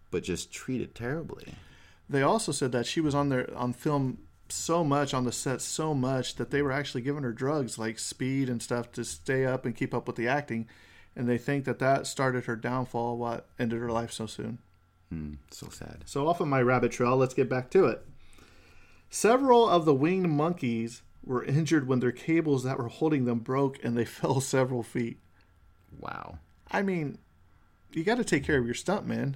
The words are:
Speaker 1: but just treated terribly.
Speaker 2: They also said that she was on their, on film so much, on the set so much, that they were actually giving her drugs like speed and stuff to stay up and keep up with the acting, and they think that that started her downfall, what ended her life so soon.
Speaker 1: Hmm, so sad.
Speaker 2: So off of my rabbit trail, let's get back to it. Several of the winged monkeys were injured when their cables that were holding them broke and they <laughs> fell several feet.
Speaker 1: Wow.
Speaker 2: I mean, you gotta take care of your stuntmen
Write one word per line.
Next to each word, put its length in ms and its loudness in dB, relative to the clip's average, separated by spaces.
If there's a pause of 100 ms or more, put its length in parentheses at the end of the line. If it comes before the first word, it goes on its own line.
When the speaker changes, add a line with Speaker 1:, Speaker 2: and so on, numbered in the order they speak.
(120)
Speaker 1:
but 120 -2
just 280 -4
treated 440 -6
terribly. 580 -8 (560)
Speaker 2:
They 140 2
also 280 2
said 220 0
that 120 0
she 160 -2
was 140 2
on 140 2
their, 260 -2
on 180 -2
film 440 -2 (320)
so 340 0
much, 300 2
on 120 0
the 60 0
set 300 -4
so 320 -2
much, 420 0
that 160 -6
they 100 2
were 100 0
actually 300 -4
giving 220 -4
her 80 -2
drugs 460 -2
like 220 -4
speed 500 -2
and 120 -2
stuff 320 -4
to 120 -6
stay 400 -2
up 200 0
and 100 -2
keep 180 -4
up 140 -4
with 100 -6
the 100 0
acting, 400 -2 (480)
and 140 -2
they 80 4
think 280 -2
that 140 -2
that 280 2
started 380 0
her 120 -4
downfall, 600 -4
what 300 -6 (120)
ended 200 -2
her 120 -4
life 200 -2
so 140 -6
soon. 320 -8 (520)
Speaker 1:
Hmm, 240 -8 (180)
so 180 -14
sad. 360 -14
Speaker 2:
So 220 -2
off 140 0
of 60 0
my 140 2
rabbit 300 4
trail, 240 2
let's 180 2
get 140 2
back 240 -4
to 140 8
it. 180 0 (1080)
Several 580 6
of 180 4
the 80 8
winged 360 2
monkeys 720 0 (220)
were 200 -2
injured 440 2
when 120 4
their 120 2
cables 520 2
that 140 -2
were 100 -4
holding 380 2
them 140 2
broke 440 0
and 140 0
they 80 2
<laughs> 0 -
fell 360 0
several 420 2
feet. 340 -4 (800)
Speaker 1:
Wow. 400 -12 (320)
Speaker 2:
I 120 0
mean, 340 -2 (720)
you 120 -4
gotta 200 2
take 200 2
care 160 2
of 60 2
your 100 -2
stuntmen 600 -2